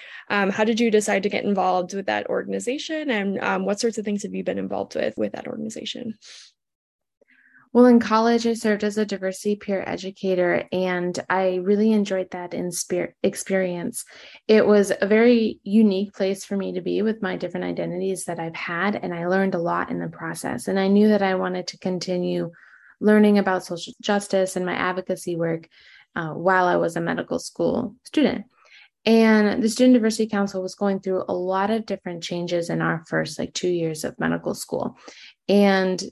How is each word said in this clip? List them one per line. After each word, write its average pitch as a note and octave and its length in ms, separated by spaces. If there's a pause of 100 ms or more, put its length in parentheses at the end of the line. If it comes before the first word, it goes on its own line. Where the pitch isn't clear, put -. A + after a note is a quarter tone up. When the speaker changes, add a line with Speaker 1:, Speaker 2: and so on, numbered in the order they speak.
(280)
Speaker 1:
Um, G3 220
how A3 140
did A3 160
you A#3 100
decide G#3 320
to G3+ 80
get G3+ 140
involved F#3 500
with G3 140
that - 220
organization? B3 840
And, G3 300
um, F#3+ 220
what G3+ 160
sorts A3+ 200
of G3+ 60
things G#3 180
have F#3 100
you F#3 100
been F#3 140
involved - 380
with, - 220
with G#2 160
that - 140
organization? - 720 (1600)
Speaker 2:
Well, B3 120
in A#3+ 160
college, A#3 440
I A#3 80
served G#3+ 300
as G#3 140
a G#3+ 80
diversity F#3+ 500
peer G3 320
educator, F3+ 840
and F3+ 440 (120)
I F#3 340
really G#3 300
enjoyed G3 380
that F3 220
in F3+ 160
spir-, E3+ 540
experience. F#3 800 (440)
It G#3+ 200
was G3+ 320
a G#3 80
very A3+ 560
unique G3+ 500
place G3 300
for G3+ 140
me F#3 160
to F3+ 80
be F3+ 200
with A3 200
my F3+ 160
different F3+ 300
identities F3 580
that E3+ 140
I've E3 180
had, F#3 400
and F3+ 160
I E3+ 140
learned F#3+ 280
a F3 40
lot E3+ 300
in F3 100
the E3+ 100
process. - 580
And F#3+ 100
I F#3+ 120
knew G#3 200
that G#3 120
I F#3+ 140
wanted F#3 320
to - 100
continue F3+ 760 (480)
learning G#3 400
about F#3+ 240
social - 380
justice G3 560
and F3+ 80
my F3+ 100
advocacy F3+ 640
work, E3 320 (480)
uh, D#3+ 140
while F3+ 340
I F3 100
was E3+ 220
a E3+ 40
medical E3 380
school - 640
student. - 420 (600)
And A3 580
the A3 60
Student B3+ 260
Diversity A3 320
Council G3 340
was F#3 140
going G3 240
through F#3 280
a G3 60
lot F#3+ 380
of A3 160
different F3+ 340
changes F3 480
in E3 120
our E3 260
first, D#3+ 320
like, E3+ 140
two - 160
years D#3+ 340
of - 160
medical E3 340
school. - 420 (540)
And F#3+ 520 (100)